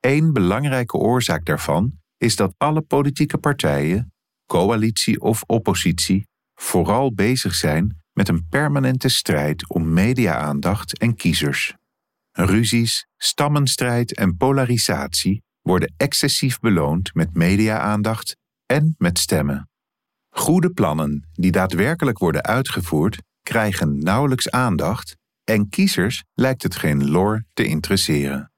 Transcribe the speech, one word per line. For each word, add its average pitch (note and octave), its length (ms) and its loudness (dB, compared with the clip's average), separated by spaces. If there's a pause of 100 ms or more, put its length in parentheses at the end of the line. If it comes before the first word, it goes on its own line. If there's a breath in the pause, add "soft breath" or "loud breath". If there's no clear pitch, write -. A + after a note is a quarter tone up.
Eén D3+ 320 2
belangrijke B2 640 0
oorzaak A2 480 0
daarvan D#2 480 -2 (240)
is A#2 200 0
dat G2 200 0
alle D3+ 240 0
politieke C#3+ 580 0
partijen, E2 720 0 (340)
coalitie G#2+ 760 0
of A2+ 220 0
oppositie, F#2+ 880 0 (260)
vooral A2+ 600 0
bezig G2+ 400 0
zijn E2 480 -2 (100)
met F#2+ 160 0
een E2+ 200 0
permanente C3+ 600 0
strijd D2+ 600 -2
om D#2+ 240 -2
media-aandacht E2+ 1040 0
en A#2 160 0
kiezers. - 600 -2 (580)
Ruzies, A2+ 760 2 (100)
stammenstrijd C3 1000 0
en F#2 220 0
polarisatie A2+ 1080 0 (180)
worden F2+ 340 0
excessief C3+ 600 0
beloond E2+ 560 0
met E2 200 0
media-aandacht G#2 1000 0 (300)
en D3+ 320 2
met F2 200 0
stemmen. C#2+ 520 -2 (600)
Goede F3+ 400 2
plannen D2+ 640 -2
die F2+ 180 2
daadwerkelijk G2 680 0
worden D#2+ 260 0
uitgevoerd, G2+ 800 -2 (200)
krijgen F#2+ 560 0
nauwelijks A#2+ 520 0
aandacht G#2 680 -2 (280)
en G#2 240 0
kiezers B2+ 560 0 (100)
lijkt C3 280 0
het - 140 -4
geen C#2+ 340 0
lor G#2 420 0
te - 120 -2
interesseren. D2 920 -2